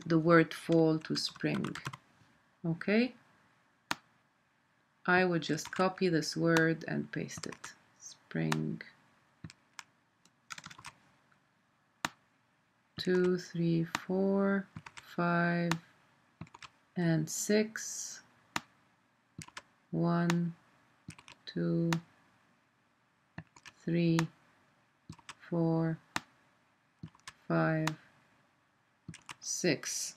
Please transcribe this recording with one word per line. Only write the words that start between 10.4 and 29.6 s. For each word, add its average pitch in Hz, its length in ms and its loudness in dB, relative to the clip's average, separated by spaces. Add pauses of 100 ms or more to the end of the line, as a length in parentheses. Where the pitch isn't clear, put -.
two, 180 380 2
three, 165 500 0 (180)
four, 196 600 0 (480)
five, 170 560 0 (1200)
and 165 320 2
six. - 920 -2 (1700)
One, 170 640 0 (920)
two, 170 460 -2 (1900)
three, 170 360 2 (1300)
four, 165 480 2 (1500)
five, 160 420 2 (1500)
six. - 760 -2